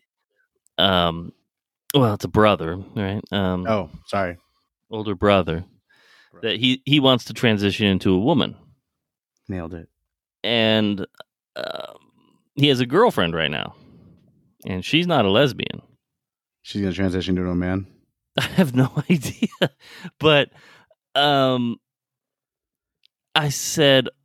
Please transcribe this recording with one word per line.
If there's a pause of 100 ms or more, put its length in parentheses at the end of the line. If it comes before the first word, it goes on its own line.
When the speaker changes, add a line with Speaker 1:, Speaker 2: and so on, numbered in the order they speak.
(760)
Speaker 1:
that,
um, (600)
well,
it's
a
brother, (180)
right? (100)
Um,
Speaker 2:
Oh, (180)
sorry. (520)
Speaker 1:
older
brother, (640)
Speaker 2:
Bro.
Speaker 1:
that
he,
he
wants
to
transition
into
a
woman. (920)
Speaker 2:
Nailed
it. (540)
Speaker 1:
And, (500)
uh, (640)
he
has
a
girlfriend
right
now, (920)
and
she's
not
a
lesbian. (840)
Speaker 2:
She's
gonna
transition
to
a
man? (280)
Speaker 1:
<laughs>
I
have
no (140)
<laughs>
idea. (720)
But, (640)
um, (1600)
I
said, (160)